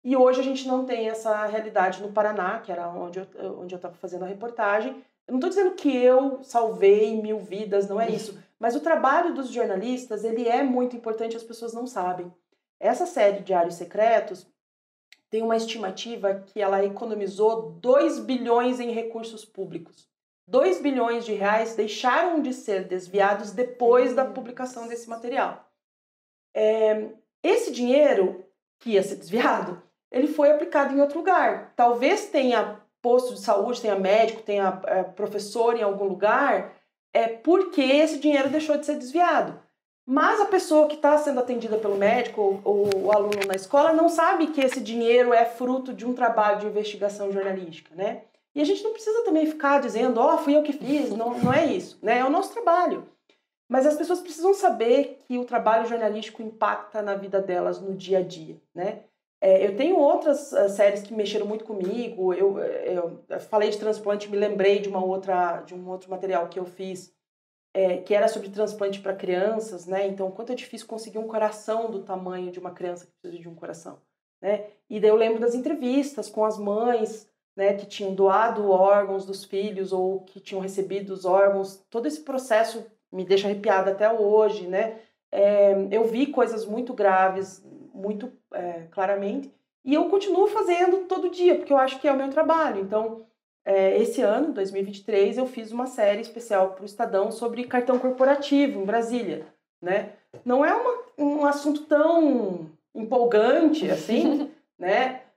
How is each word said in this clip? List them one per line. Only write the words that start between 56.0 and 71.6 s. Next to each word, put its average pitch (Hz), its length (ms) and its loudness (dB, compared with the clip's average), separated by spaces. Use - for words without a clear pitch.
impacta 214 600 -4
na 202 120 -4
vida 190 260 -2
delas 180 380 -2
no 190 160 -8
dia 185 240 -2
a 185 40 2
dia, 160 340 -12
né? 190 260 -6
É, 190 240 6
eu 196 120 0
tenho 330 220 2
outras, 311 540 2
ah, 202 160 4
séries 202 340 2
que 220 120 -14
mexeram 208 320 -2
muito 214 180 -6
comigo. 196 720 -4
Eu, 190 240 2
eu - 640 -6
falei 208 300 0
de - 80 -4
transplante, 208 500 -4
me 202 80 -4
lembrei 196 440 2
de 202 80 -6
uma 190 160 -4
outra, 185 560 -2
de - 140 -18
um 180 140 -14
outro 185 220 -12
material 180 380 -4
que 196 100 -10
eu 180 60 -8
fiz, 185 500 -14
é, 180 260 0
que - 160 -2
era 214 120 4
sobre 202 220 -2
transplante 196 520 -4
pra 196 140 -6
crianças, 185 720 -4
né? 190 220 -2
Então, 190 220 -6
quanto 233 200 -12
é 247 60 -6
difícil - 320 -16
conseguir 220 300 -12
um 220 100 -8
coração 220 600 -4